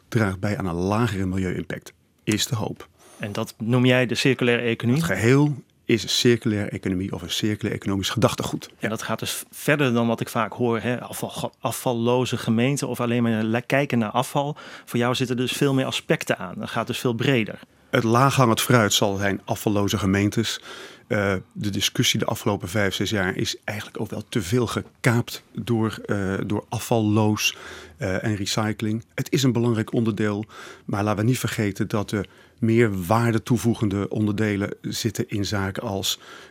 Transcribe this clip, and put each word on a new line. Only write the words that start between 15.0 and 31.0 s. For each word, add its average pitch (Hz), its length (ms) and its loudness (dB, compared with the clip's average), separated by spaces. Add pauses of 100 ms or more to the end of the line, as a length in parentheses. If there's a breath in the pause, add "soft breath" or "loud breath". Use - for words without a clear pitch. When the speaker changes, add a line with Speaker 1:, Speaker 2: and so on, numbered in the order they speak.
Speaker 2:
zitten 123 220 -2
dus 123 140 0
veel 139 220 2
meer 131 120 2
aspecten - 520 -2
aan. 90 200 -10
Dat 117 120 -8
gaat 113 180 -4
dus 120 120 -6
veel 123 140 0
breder. 117 460 0 (300)
Speaker 1:
Het 131 140 2
laaghangend 117 580 4
fruit 113 320 4
zal 101 220 2
zijn 98 300 0
afvalloze 101 520 0
gemeentes. 98 640 0 (460 loud breath)
Eh, 101 280 0 (160)
de - 180 -4
discussie 104 500 0
de - 60 -2
afgelopen 101 440 -2
vijf, 101 260 0
zes 98 140 -2
jaar 95 280 0
is - 260 -2
eigenlijk - 380 -10
ook 107 80 -6
wel 107 200 -8
te 117 120 -2
veel 110 260 0
gekaapt - 760 -2 (100)
door, 110 520 -2
eh, 98 280 -2 (120)
door 104 240 -4
afvalloos, 107 840 2 (420 loud breath)
eh, 95 260 -4
en 107 120 -2
recycling. 107 720 -4 (100)
Het - 160 -8
is 131 120 -4
een 131 80 4
belangrijk 113 420 0
onderdeel, 107 520 0 (400 loud breath)
maar 101 180 -2